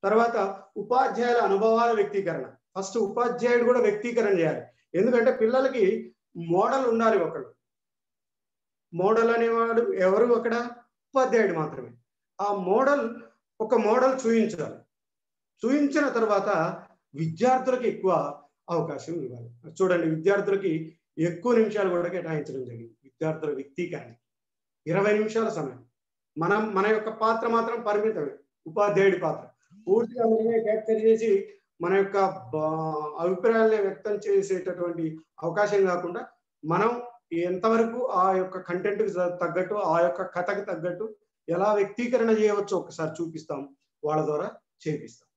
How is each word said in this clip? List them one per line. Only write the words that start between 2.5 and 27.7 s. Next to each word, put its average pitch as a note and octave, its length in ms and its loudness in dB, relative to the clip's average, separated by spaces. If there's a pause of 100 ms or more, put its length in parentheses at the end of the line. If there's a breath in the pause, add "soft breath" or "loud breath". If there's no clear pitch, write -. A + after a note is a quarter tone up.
ఫస్ట్ G3 180 -6
ఉపాధ్యాయుడు A#3 640 0
కూడా B3 160 4
వ్యక్తీకరణ G#3 600 0
చేయాలి. - 260 0 (320 soft breath)
ఎందుకంటే A#3 400 4
పిల్లలకి A3+ 800 0 (220)
మోడల్ G#3 500 0
ఉండాలి A3+ 320 2
ఒకళ్ళు. D#3 360 -6 (1400)
మోడల్ A3 420 4
అనేవాడు A3+ 580 2
ఎవరు G3 400 4
అక్కడ? A3+ 200 0 (640)
ఉపాధ్యాయుడు A3+ 380 2
మాత్రమే. B2+ 380 -6 (500)
ఆ G3+ 120 -2
మోడల్, A3+ 680 0 (400)
ఒక A3 140 0
మోడల్ A#3+ 520 2
చూయించాలి. F#3+ 480 0 (920)
చూయించిన C#4+ 440 2
తర్వాత G#3+ 400 0 (680)
విద్యార్థులకు B3 680 0
ఎక్కువ D#3+ 600 -2 (260)
అవకాశం D#3+ 440 -4
ఇవ్వాలి. C#3+ 680 -12
చూడండి, E3+ 340 2
విద్యార్థులకి F#3+ 840 0 (200)
ఎక్కువ E3+ 360 0
నిమిషాలు G#3 360 2
కూడా F3 200 -2
కేటాయించడం D#3+ 560 -6
జరిగింది. A#2 380 -18
విద్యార్థుల D#3 500 -6
వ్యక్తీకరణ C3+ 600 -10 (760)
ఇరవై G3+ 260 2
నిమిషాల G#3+ 360 0
సమయం. C3 360 -8 (520)
మనం, G3+ 380 0
మన F#3+ 120 2
యొక్క G#3+ 220 0
పాత్ర A3+ 380 0
మాత్రం A3+ 340 0